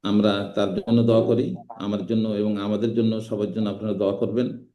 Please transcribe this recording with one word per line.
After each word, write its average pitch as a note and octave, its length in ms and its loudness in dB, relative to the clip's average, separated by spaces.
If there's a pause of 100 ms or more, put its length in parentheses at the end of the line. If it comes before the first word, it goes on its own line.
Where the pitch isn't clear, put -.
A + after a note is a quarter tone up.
আমরা G2+ 520 2
তার G2 200 0
জন্য A2+ 280 2
দোয়া A2+ 180 6
করি, A#2+ 340 0 (140)
আমার G2+ 360 -6
জন্য A2 240 0
এবং G#2 280 -2
আমাদের G#2 360 -2
জন্য, A2 280 0
সবার G#2 320 -4
জন্য G#2+ 160 -2
আপনারা G#2 240 -4
দোয়া G2 200 0
করবেন। A#2 600 -2